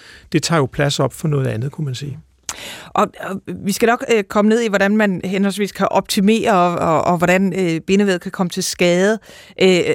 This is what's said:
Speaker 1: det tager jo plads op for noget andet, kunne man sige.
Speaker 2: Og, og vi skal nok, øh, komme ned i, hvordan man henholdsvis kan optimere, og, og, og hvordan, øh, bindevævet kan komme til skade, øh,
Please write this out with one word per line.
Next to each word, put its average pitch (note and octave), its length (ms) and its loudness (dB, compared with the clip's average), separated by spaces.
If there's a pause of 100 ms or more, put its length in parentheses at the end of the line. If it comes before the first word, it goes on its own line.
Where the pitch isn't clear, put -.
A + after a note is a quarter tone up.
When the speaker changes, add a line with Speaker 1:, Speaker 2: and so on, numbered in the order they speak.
(320)
Speaker 1:
det D3 100 0
tager E3 160 0
jo C3+ 140 2
plads C#3+ 280 0
op C3 120 -2
for - 160 -6
noget C3+ 180 0
andet, A#2+ 260 -4
kunne D#3 120 -8
man C3 100 -6
sige. C#3+ 240 -10 (680)
Speaker 2:
Og, G3+ 180 0 (140)
og F#3+ 220 -8 (220)
vi G3 80 0
skal - 140 0
nok, A#3+ 180 0 (100)
øh, G3+ 100 2
komme G#3 240 0
ned A3+ 120 2
i, A3+ 80 -2
hvordan G3 280 2
man G3+ 280 2
henholdsvis G3 480 -2
kan - 180 -2
optimere, G#3 640 2
og, F3 260 4
og, D#3+ 260 0
og F3 140 2
hvordan, F#3 340 2
øh, E3+ 280 -2
bindevævet F#3+ 400 2
kan F#3+ 100 -12
komme F3+ 200 -4
til F#3 120 -6
skade, F#3 560 2 (440)
øh, F#3 180 6 (140)